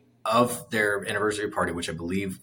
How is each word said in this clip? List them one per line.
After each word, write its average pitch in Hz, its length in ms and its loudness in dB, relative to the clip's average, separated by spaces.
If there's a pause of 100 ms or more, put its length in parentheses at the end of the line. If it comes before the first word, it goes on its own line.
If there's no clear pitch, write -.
(240)
of 120 460 2
their 104 380 2
anniversary 104 420 0
party, 90 220 0
which 85 160 -4
I 85 40 -4
believe 92 500 -4